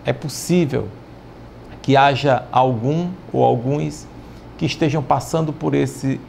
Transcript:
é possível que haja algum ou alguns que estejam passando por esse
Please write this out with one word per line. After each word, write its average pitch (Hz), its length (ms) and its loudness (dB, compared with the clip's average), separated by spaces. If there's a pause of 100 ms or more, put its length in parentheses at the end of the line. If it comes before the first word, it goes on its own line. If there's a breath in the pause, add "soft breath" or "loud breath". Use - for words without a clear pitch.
é - 120 -2
possível 131 760 0 (920)
que 135 120 2
haja 139 560 4
algum 131 600 2 (200)
ou 127 140 2
alguns 135 640 0 (500 loud breath)
que - 80 -4
estejam 151 380 0
passando 151 500 0
por 151 220 -2
esse 135 440 -2 (100)